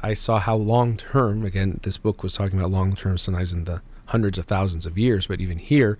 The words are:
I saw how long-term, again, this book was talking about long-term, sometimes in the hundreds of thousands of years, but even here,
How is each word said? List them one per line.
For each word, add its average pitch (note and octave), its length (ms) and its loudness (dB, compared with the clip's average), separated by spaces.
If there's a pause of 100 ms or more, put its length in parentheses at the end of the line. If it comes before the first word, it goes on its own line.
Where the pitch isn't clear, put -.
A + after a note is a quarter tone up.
I G#2+ 100 -2
saw A2 260 0
how G#2+ 160 0
long-term, A2 920 2
again, F#2+ 360 0
this F#2+ 140 -4
book - 260 -2
was F#2+ 120 -6
talking G2 240 0
about F#2 120 0
long-term, F#2+ 460 0
sometimes F2+ 380 -2
in E2+ 100 -4
the E2+ 160 -6 (260)
hundreds G#2 320 0
of F2 60 -6
thousands F#2 420 -2
of E2 120 -4
years, A2 300 2
but F2+ 120 -4
even F2+ 160 -4
here, A2+ 440 4